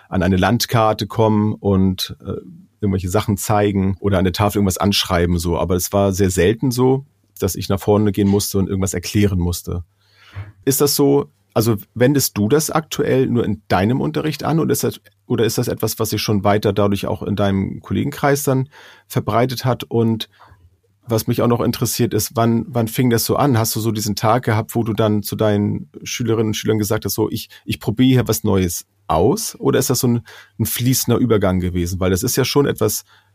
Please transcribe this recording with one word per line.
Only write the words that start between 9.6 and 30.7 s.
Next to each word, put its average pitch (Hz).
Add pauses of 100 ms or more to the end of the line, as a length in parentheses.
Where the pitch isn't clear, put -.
Ist 135
das 139
so, 139 (240)
also 117 (160)
wendest 127
du 104
das 151
aktuell 131
nur 120
in 104
deinem 107
Unterricht 151
an 143
oder 135
ist -
das, 117 (260)
oder 117
ist 110
das 123
etwas, -
was 110
sich 104
schon 104
weiter 101
dadurch 101
auch -
in 101
deinem 98
Kollegenkreis 139
dann 131 (380)
verbreitet 120
hat? 123
Und 113 (760)
was 113
mich 120
auch 117
noch 120
interessiert 117
ist, 104
wann, 117
wann 117
fing 127
das 113
so 107
an? 131
Hast 110
du 117
so 113
diesen 107
Tag 120
gehabt, 110
wo 120
du 110
dann 107
zu -
deinen 104 (140)
Schülerinnen 113
und 107
Schülern 110
gesagt 107
hast, 98
so, 107
ich, - (160)
ich -
probiere 127 (140)
hier 110
was 110
Neues 95 (220)
aus? 104
Oder 131
ist -
das 127
so 131
ein, 120 (380)
ein 113
fließender 120